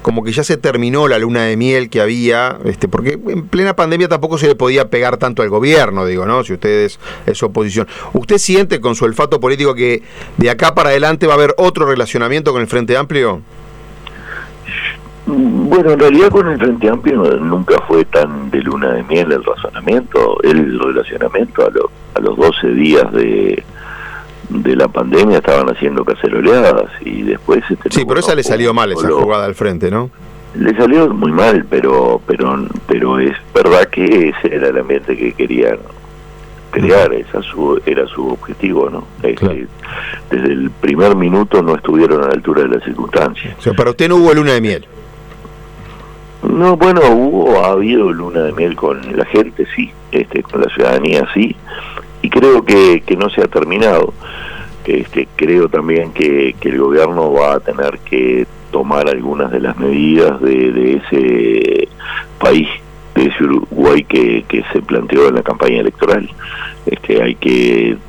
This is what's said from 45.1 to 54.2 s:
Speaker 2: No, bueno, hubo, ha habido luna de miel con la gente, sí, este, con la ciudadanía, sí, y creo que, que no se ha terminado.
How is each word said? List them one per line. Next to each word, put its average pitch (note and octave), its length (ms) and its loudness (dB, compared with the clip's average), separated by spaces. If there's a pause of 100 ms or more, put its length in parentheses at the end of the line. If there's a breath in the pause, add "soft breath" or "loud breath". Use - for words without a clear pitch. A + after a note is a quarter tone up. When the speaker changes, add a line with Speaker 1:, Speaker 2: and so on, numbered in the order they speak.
Speaker 2:
No, E3 340 2
bueno, F3+ 240 4 (100)
hubo, B2+ 540 4
ha F#2+ 80 2
habido G#2 400 2
luna E2+ 300 -4
de D2+ 100 -2
miel E2 240 -2
con C#2 240 -2 (160)
la B1+ 80 0
gente, - 500 -4
sí, - 160 -6 (220)
este, - 320 -4
con - 160 -6
la - 120 0
ciudadanía, C2 600 0
sí, G#2 200 0 (680 loud breath)
y - 80 -4
creo B2+ 340 6
que, F#2+ 400 6
que F#2 120 0
no G2+ 120 -2
se G2 140 0
ha - 60 2
terminado. F2+ 680 0 (680 loud breath)